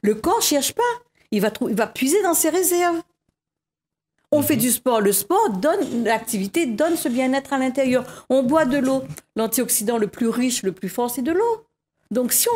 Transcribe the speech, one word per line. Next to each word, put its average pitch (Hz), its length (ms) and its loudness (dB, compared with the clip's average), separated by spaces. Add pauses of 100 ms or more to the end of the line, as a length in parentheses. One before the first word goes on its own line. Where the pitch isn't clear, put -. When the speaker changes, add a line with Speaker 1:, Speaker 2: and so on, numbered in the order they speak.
Speaker 1:
Le 208 140 2
corps 349 260 0
cherche 277 300 0
pas, - 100 -2 (480)
il 214 100 0
va 208 120 2
trou-, 233 160 -4
il 220 80 -2
va 214 100 0
puiser 277 360 0
dans 349 120 2
ses 320 160 2
réserves. 349 500 0 (1300)
On 202 80 4
Speaker 2:
Mhm. - 60 0
Speaker 1:
fait - 100 2
du 233 140 0
sport, 233 300 0
le 202 120 4
sport 381 380 2
donne, 240 540 -2
l'activité 220 600 -2
donne 294 300 0
ce 320 120 -4
bien-être 262 440 0
à 269 60 -2
l'intérieur. 254 680 -2
On 262 140 4
boit 302 220 4
de 277 140 0
l'eau, 262 260 0 (320)
l'antioxydant 226 600 -2
le 208 120 0
plus 233 200 -2
riche, 247 360 -2
le 190 80 -2
plus 185 160 -8
fort, 240 220 -4
c'est 247 120 -6
de 294 100 -2
l'eau. 440 320 0 (460)
Donc 240 220 0
si - 240 2